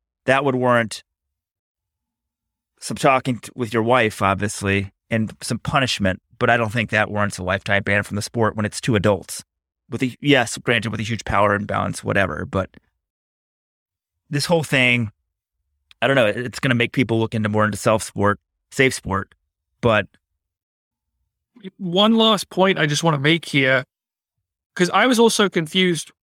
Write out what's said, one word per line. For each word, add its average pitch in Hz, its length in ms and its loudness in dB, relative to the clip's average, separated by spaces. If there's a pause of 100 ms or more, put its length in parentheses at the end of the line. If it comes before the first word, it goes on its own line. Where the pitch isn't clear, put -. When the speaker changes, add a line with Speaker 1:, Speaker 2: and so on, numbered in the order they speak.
(260)
Speaker 1:
That 135 180 2
would 135 120 0
warrant 120 480 0 (1800)
some - 180 -10
talking 131 420 2
t-, - 160 -18
with 120 180 -6
your 113 100 0
wife, 117 380 0
obviously, 98 680 0 (180)
and 110 220 -2 (100)
some 120 180 -6
punishment, 117 640 -2 (180)
but 120 100 0
I 117 80 4
don't 113 140 -2
think 110 180 -4
that 107 200 0
warrants 104 280 -4
a 95 60 -8
lifetime 98 400 -2
ban 101 200 0
from - 120 -8
the 101 60 -4
sport 110 340 -2
when 104 100 -2
it's - 160 -8
two 127 140 0
adults. 98 480 0 (460)
With 120 140 -6
a, 123 160 -4
yes, 135 380 2
granted, 117 320 -2
with 107 100 -6
a 113 40 -6
huge 104 200 -6
power 104 320 2
imbalance, 101 480 -4
whatever, 95 420 -2
but - 260 -4 (1600)
this 143 160 -4
whole 170 180 2
thing, 123 480 2 (920)
I 120 60 2
don't 135 100 2
know, 117 100 4
it, 104 100 -2
it's 120 220 -10
gonna 131 160 0
make 117 160 0
people 113 280 0
look 113 140 -2
into 110 140 -2
more 107 160 2
into 104 140 0
self-sport, 101 640 0 (320)
safe 131 220 2
sport, - 400 -6 (460)
but 104 280 2 (1700)
Speaker 2:
One 202 400 2
last 220 320 2
point 185 280 2
I 156 80 2
just 147 180 -2
wanna 156 160 2
make 156 260 2
here, 131 380 2 (920)
'cause 180 160 0
I 202 160 2
was 254 100 2
also 220 320 4
confused 175 640 -2 (180)